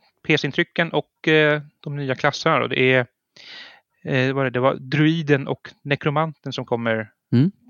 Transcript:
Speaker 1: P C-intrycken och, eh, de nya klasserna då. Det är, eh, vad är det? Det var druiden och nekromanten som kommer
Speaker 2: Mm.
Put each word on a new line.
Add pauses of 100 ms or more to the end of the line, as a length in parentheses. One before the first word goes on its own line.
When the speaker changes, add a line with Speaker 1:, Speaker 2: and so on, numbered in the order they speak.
(280)
Speaker 1:
P
C-intrycken
och,
eh, (220)
de
nya
klasserna
då.
Det
är, (1040)
eh,
vad
är
det?
Det
var
druiden
och (140)
nekromanten
som
kommer (240)
Speaker 2:
Mm. (180)